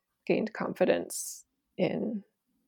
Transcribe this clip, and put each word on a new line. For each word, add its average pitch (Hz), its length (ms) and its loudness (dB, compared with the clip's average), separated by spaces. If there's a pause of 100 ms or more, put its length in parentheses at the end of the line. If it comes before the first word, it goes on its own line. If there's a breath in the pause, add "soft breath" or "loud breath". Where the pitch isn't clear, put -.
(260)
gained - 280 2
confidence - 920 0 (320)
in 202 460 0 (440)